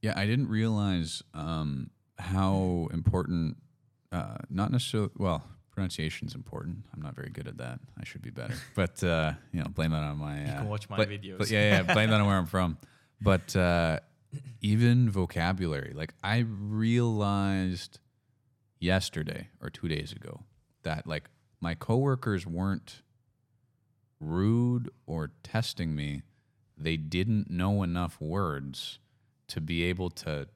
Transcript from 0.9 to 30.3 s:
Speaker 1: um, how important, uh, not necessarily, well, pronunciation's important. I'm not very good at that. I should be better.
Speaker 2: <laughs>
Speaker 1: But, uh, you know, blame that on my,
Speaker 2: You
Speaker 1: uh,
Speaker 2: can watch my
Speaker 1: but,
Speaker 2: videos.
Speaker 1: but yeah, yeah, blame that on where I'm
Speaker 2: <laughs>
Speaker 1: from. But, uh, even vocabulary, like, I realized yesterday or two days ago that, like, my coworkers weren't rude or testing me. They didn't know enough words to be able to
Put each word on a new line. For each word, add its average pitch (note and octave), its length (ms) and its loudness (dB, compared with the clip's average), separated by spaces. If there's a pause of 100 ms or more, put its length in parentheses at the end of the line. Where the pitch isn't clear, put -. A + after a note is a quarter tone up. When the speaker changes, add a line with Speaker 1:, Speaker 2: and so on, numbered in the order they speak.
Speaker 1:
um, D2+ 560 -4 (280)
how F#2+ 720 2
important, E2 720 0 (480)
uh, B1+ 280 -6 (120)
not G2 220 0
necessarily, A2+ 440 0
well, F2 320 -2 (220)
pronunciation's E2 640 -4
important. - 580 -10
I'm D2+ 100 -12
not C#2+ 140 -10
very C2+ 140 -10
good - 180 -10
at - 80 -12
that. B1 240 -10 (160)
I - 80 -10
should - 180 -14
be G#1+ 80 -12
better. A#1+ 240 -8
Speaker 2:
<laughs> - 220 -14
Speaker 1:
But, F2+ 260 0
uh, D#2+ 320 2 (180)
you E2+ 80 -2
know, D2 100 -2
blame D#2+ 220 0
that D#2 120 0
on D2 140 -4
my, D2+ 260 -6
Speaker 2:
You - 80 -4
Speaker 1:
uh, C#2 60 -6
Speaker 2:
can G#2+ 100 -4
watch G#2 220 -6
my G#2 80 -6
Speaker 1:
but, G#2+ 100 2
Speaker 2:
videos. G2 300 -10
Speaker 1:
but G#2 120 -2
yeah, G#2 320 6
yeah, F3 120 2
blame A2 160 6
that G#2+ 100 6
on G2+ 60 6
where G2 120 6
I'm F2 80 2
Speaker 2:
<laughs> F#2+ 120 -2
Speaker 1:
from. F2 180 2 (440)
But, F#2+ 360 4
uh, F2 440 4 (600)
even A#2+ 500 6
vocabulary, F2 840 0
like, D#2 280 -8
I G#2+ 180 2
realized G#2 1600 0 (800)
yesterday F2 680 -2 (120)
or - 100 -8
two - 180 -6
days - 240 -4
ago - 320 -14 (380)
that, D#2 240 -4
like, D#2 240 -6 (300)
my E2 140 -2
coworkers B2 720 0
weren't F#2 560 -4 (1160)
rude A#2 720 2 (160)
or D#2 240 -4 (120)
testing F2 520 -2
me. D2 280 -4 (540)
They D#2+ 200 -2
didn't F2+ 540 0
know F#2+ 320 2
enough F2 380 -2
words D2+ 800 -4 (500)
to - 120 -6
be E2 240 0
able F2+ 260 0
to D2 460 -6